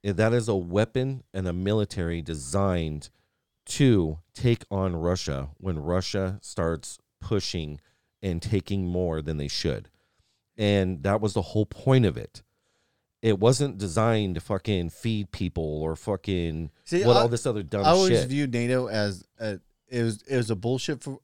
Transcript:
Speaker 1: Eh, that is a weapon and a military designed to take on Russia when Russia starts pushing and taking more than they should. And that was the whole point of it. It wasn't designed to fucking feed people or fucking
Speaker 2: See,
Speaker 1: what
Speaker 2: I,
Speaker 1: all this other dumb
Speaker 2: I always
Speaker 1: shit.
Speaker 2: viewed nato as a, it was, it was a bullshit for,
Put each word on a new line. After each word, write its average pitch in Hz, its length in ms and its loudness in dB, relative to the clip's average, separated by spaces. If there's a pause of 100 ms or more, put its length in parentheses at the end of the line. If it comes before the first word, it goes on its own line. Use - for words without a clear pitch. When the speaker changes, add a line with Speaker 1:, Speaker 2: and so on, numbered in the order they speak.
Speaker 1:
Eh, 101 80 0
that 110 200 2
is 120 160 2
a 110 60 2
weapon 110 680 0 (100)
and 92 140 -2
a 87 40 -2
military 90 680 -2
designed 80 840 -2 (560)
to 95 540 4 (160)
take 117 360 0
on 95 240 0
Russia 80 640 -2
when 92 200 -4
Russia 95 640 -2
starts - 560 -4 (220)
pushing 80 600 -4 (420)
and 87 180 -2
taking 98 460 -2
more 87 360 -2
than 78 140 -4
they 71 120 -4
should. 60 400 -4 (680)
And 98 460 2
that 101 180 2
was 104 140 0
the - 80 0
whole - 240 0
point 131 400 4
of 73 100 0
it. - 260 -14 (800)
It 110 160 2
wasn't 123 400 4
designed 104 560 2
to 82 60 -6
fucking 92 500 -2
feed 107 420 -4
people 80 500 -4
or 80 140 -2
fucking 85 720 -4 (140)
Speaker 2:
See, 175 200 0
Speaker 1:
what 120 120 8
Speaker 2:
I, 123 40 8
Speaker 1:
all 117 80 6
this 117 180 -2
other 107 160 -2
dumb 101 220 -2
Speaker 2:
I 156 60 6
always 185 300 6
Speaker 1:
shit. 127 80 0
Speaker 2:
viewed 139 240 -2
nato 123 360 0
as 104 360 -2 (140)
a, 107 220 -6 (280)
it 120 140 -2
was, 113 200 -2
it 135 140 -4
was 117 140 0
a 110 60 0
bullshit 127 460 -2
for, 135 220 -12